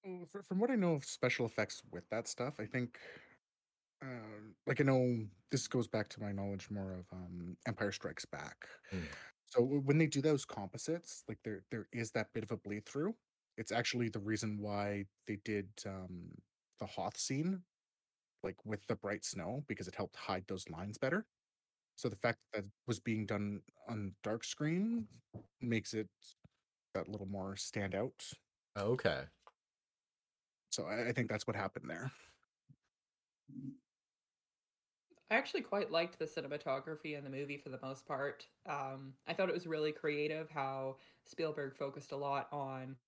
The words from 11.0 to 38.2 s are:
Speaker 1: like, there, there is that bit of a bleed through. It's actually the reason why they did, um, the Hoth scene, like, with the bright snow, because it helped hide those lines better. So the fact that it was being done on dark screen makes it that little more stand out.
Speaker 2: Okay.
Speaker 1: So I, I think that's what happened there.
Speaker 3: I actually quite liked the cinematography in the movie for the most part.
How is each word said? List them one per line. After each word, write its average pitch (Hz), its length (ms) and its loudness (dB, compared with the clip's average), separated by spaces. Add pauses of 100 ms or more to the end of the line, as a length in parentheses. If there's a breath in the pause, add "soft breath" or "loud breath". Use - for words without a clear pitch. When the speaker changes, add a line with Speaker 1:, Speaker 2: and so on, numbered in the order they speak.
Speaker 1:
like, - 160 -6
there, 98 280 -6
there 110 200 -4
is 117 200 -2
that 107 220 -2
bit 113 100 -2
of - 80 -6
a 110 60 -2
bleed 104 280 -6
through. 170 320 -2 (400)
It's 110 140 -4
actually 117 380 2
the 104 100 -4
reason 107 400 0
why 101 460 0 (220)
they 104 100 -2
did, 104 320 -2 (160)
um, 90 460 -8 (480)
the 104 60 -4
Hoth - 320 -2
scene, 175 460 2 (800)
like, 95 220 -6
with 107 220 -4
the 113 80 2
bright 101 300 -4
snow, 107 420 -2
because - 200 -4
it 90 80 -10
helped - 200 -4
hide 92 320 -2
those 95 220 -4
lines 98 280 -4
better. 165 300 2 (680)
So - 100 0
the 107 80 2
fact 117 240 2 (140)
that 107 120 0
it 101 60 -12 (160)
was 113 140 0
being 110 240 2
done 104 380 0 (260)
on 104 340 -4
dark 110 220 0
screen 208 640 2 (500)
makes 113 340 0
it 110 140 0 (840)
that - 160 -2
little 98 180 -4
more 95 300 -4
stand 98 380 -2
out. - 360 -2 (460)
Speaker 2:
Okay. 98 500 4 (1400)
Speaker 1:
So - 140 -2
I, 117 240 0
I - 40 2
think 113 160 2
that's 107 180 0
what 113 80 0
happened - 340 -2
there. - 220 -4 (3250 loud breath)
Speaker 3:
I 220 40 6
actually 269 260 2
quite 196 300 0
liked 170 260 2
the 160 80 0
cinematography 151 920 -4
in 143 60 -8
the 139 60 -8
movie 139 280 -6
for 143 120 -12
the 131 120 -8
most 135 260 -8
part. 139 400 -2 (180)